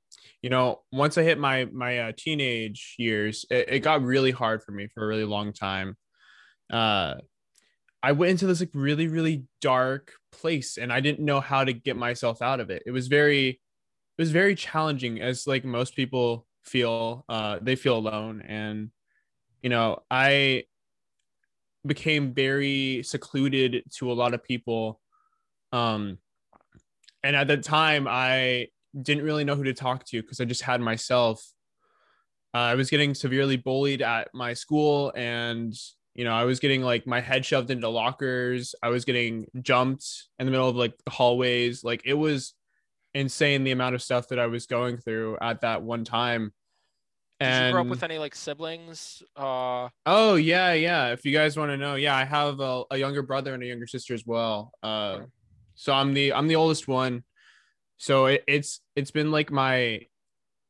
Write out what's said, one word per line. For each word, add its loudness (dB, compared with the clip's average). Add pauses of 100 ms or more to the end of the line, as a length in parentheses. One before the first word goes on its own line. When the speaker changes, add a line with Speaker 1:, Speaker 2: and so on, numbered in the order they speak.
(420)
Speaker 1:
you -4
know, 2 (100)
once 2
I 6
hit 4
my, 0
my, -4
uh, -4
teenage -4
years, -2
it, 2
it 2
got 2
really 2
hard -2
for -18
me -10
for -10
a -2
really -2
long -4
time. -6 (760)
Uh, 2 (840)
I 4
went 4
into 2
this, 2
like, -4
really, 0
really -2 (180)
dark 0 (180)
place, -4
and -4
I 2
didn't 0
know 2
how 0
to 0
get -4
myself -2
out 0
of -6
it. -8
It -8
was -4
very, 4
it -10
was 0
very 4
challenging, -4
as, -4
like, 0
most -4
people -2 (200)
feel, -2
uh, -2
they 0
feel 2
alone, -6
and, -8 (720)
you -2
know, 2
I 4 (1200)
became 0
very 0
secluded 0 (140)
to -4
a -2
lot 0
of -4
people. -4 (720)
Um, -2 (1040)
and 2
at 2
the 4
time, 2
I 0 (340)
didn't 0
really 0
know 0
who -2
to 0
talk -4
to -6
'cause -10
I -2
just -4
had 0
myself. 0 (1120)
Uh, 0
I 2
was 2
getting 2
severely 0
bullied 0
at -2
my -6
school, 2
and, -4 (400)
you -6
know, 0
I 2
was 0
getting, 2
like, 0
my 0
head 0
shoved 0
into -4
lockers. -2
I 0
was 0
getting -2 (140)
jumped 2 (340)
in -4
the 0
middle 2
of, -2
like, 0
the -8
hallways. 2
Like, -4
it 0
was 0 (600)
insane 2
the 2
amount 0
of -4
stuff -2
that -2
I 2
was -6
going -2
through -4
at -4
that 0
one -6
time. -2 (880)
Speaker 2:
Did 4
you 2
grow 4
up 0
Speaker 1:
And -4
Speaker 2:
with -6
any, -4
like, -8
siblings? -12 (140)
Uh -4 (160)
Speaker 1:
Oh, 6
yeah, 4
yeah. 2
If -4
you 0
guys 4
wanna -2
know, -4
yeah, 2
I 4
have 0
a, -2
a -4
younger -2
brother -4
and -10
a -8
younger -10
sister -8
as -6
well. -2 (100)
Uh, -4
Speaker 2:
Okay. -14 (500)
Speaker 1:
so -2
I'm 2
the, 2
I'm 2
the 4
oldest 2
one. 0 (720)
So 4
it, 4
it's, 0 (140)
it's -4
been, 0
like, 0
my, 2 (640)